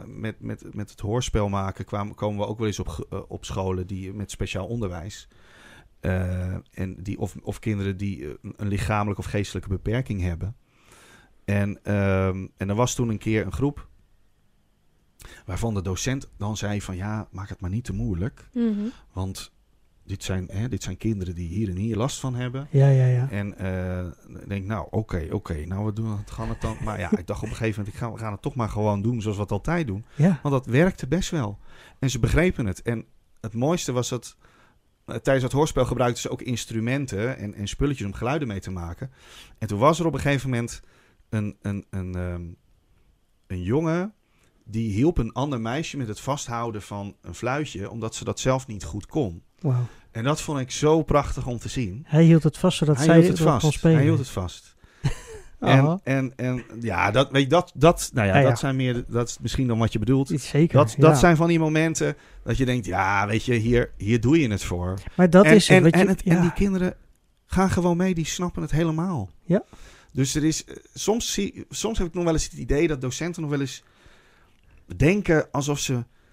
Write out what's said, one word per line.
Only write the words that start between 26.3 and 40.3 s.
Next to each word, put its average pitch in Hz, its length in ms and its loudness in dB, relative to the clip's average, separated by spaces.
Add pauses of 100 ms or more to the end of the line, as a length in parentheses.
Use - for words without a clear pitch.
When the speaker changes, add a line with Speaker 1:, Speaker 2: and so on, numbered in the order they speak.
Speaker 1:
gaan 113 180 -8
het 110 120 -6
dan." 110 220 -4
Maar 107 160 -4
ja, 92 180 -2
ik 87 100 -12
dacht 101 160 -6
op 107 60 -8
een 113 60 -8
gegeven 110 240 -2
moment, 104 160 -8
"Ik - 80 -12
ga, 117 80 -6
we 101 60 -12
gaan 110 140 -8
het 98 100 -10
toch - 140 -8
maar 113 140 -2
gewoon 104 320 0
doen 117 200 -2
zoals 101 160 -4
we 104 60 -4
het - 80 -6
altijd 156 360 -2
doen." 101 180 -6 (100)
Speaker 3:
Ja. 156 280 4
Speaker 1:
Want 143 120 0
dat 131 100 -2
werkte 151 420 2
best 170 220 -2
wel. 107 300 -4 (400)
En 135 100 0
ze 120 100 -4
begrepen 131 460 2
het. 92 160 -4
En 117 240 -4 (360)
het 104 120 -10
mooiste 139 380 -2
was 123 180 -2
dat, - 280 -8 (680)
eh, - 100 -12
tijdens 131 300 2
het 123 80 -4
hoorspel 139 320 2
gebruikten 123 360 0
ze - 80 -6
ook 131 120 -6
instrumenten 120 960 -4
en, 104 160 -10
en 101 140 -8
spulletjes 135 400 -2
om 98 60 -8
geluiden 139 340 -4
mee 98 120 -6
te 92 120 -10
maken. 87 400 -10 (460)
En 110 100 -6
toen 101 120 -2
was 151 200 6
er 170 60 0
op 156 80 2
een 135 60 -4
gegeven 139 300 0